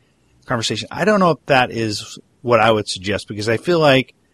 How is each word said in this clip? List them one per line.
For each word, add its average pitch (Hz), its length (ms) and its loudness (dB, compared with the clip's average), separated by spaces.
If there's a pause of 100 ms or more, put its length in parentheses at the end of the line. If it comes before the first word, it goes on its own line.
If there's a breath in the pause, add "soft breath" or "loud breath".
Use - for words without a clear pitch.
(440)
conversation, 117 460 -6
I - 140 -6
don't 208 160 2
know 175 100 4
if - 160 -4
that 127 240 2
is 110 480 -6 (240)
what 120 180 4
I 113 100 4
would 107 180 0
suggest, 95 400 -6
because 107 200 -8
I 113 80 0
feel 170 220 -2
like 135 360 2 (200)